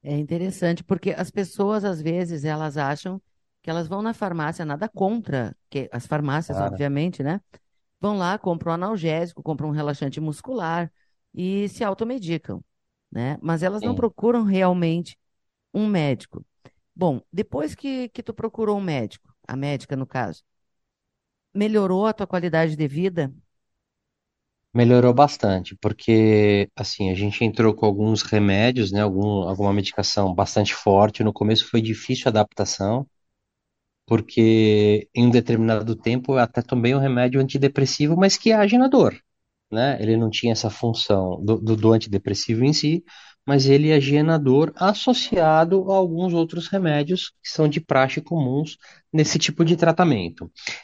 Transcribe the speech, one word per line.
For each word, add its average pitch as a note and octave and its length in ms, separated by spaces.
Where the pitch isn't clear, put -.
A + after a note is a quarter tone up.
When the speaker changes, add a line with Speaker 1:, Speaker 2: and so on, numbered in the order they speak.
Speaker 1:
É C#3+ 140
interessante, E3+ 640
porque F#3+ 280
as F3+ 200
pessoas, G3+ 540
às F3+ 160
vezes, E3 440
elas D#3 340
acham D3+ 420
que - 60
elas E3 180
vão G3 140
na A3 140
farmácia, E3 500
nada D3+ 240
contra, F#3+ 680
que - 240
as A#2+ 140
farmácias, D3+ 500
Speaker 2:
Claro. G2 160
Speaker 1:
obviamente, C#3+ 500
né? D#3+ 160
Vão G#3 160
lá, F#3+ 220
compram E3 340
um - 40
analgésico, E3+ 680
compram D3+ 260
um D3 40
relaxante D3 460
muscular E3 720
e G3 340
se A3+ 160
automedicam, G3 800
né? B2+ 300
Mas D#3+ 200
elas G#3 200
não A#3 100
Speaker 2:
Sim. B3 40
Speaker 1:
procuram A#3 460
realmente F3+ 760
um G#3+ 120
médico. D#3 560
Bom, E3 240
depois B3+ 440
que, C4 340
que - 140
tu A#3 100
procurou G#3+ 460
um G3+ 40
médico, C#3 520
a - 80
médica C#3 420
no C3 100
caso, A2 360
melhorou G3+ 520
a A3 80
tua G3 120
qualidade E3 480
de D3 140
vida? D#3+ 420
Speaker 2:
Melhorou B2 400
bastante, G#2 680
porque, G#2+ 960
assim, F#2+ 340
a F#2 40
gente G#2 300
entrou A2 300
com - 100
alguns G#2+ 380
remédios, G#2 680
né, G2+ 100
algum, G2+ 400
alguma G2 300
medicação G2 600
bastante G2 420
forte. G#2 500
No G#2 80
começo G#2+ 360
foi A#2 140
difícil A2 460
a - 20
adaptação, G#2+ 760
porque G#2+ 1080
em A#2+ 120
um A#2+ 40
determinado A2+ 680
tempo B2+ 380
eu C3 40
até A#2+ 240
tomei B2 320
um C#3 60
remédio B2+ 400
antidepressivo, C#3 760
mas F#3+ 200
que A3+ 160
age G#3+ 260
na C4 100
dor, G#3 280
né? B2 300
Ele A2 160
não A2+ 140
tinha A#2 220
essa G#2+ 180
função F#2+ 720
do, A2 140
do, A2+ 180
do A2 160
antidepressivo A2 720
em D3 80
si, D#3 320
mas C#3 200
ele D3 260
agia C#3+ 300
na E3 160
dor C#3+ 380
associado F#3 1160
a G3 40
alguns F3+ 360
outros E3 360
remédios E3 600
que - 80
são D#3 180
de D3 120
praxe C3+ 400
comuns D3+ 580
nesse D#3 260
tipo - 260
de E3 120
tratamento. D3+ 760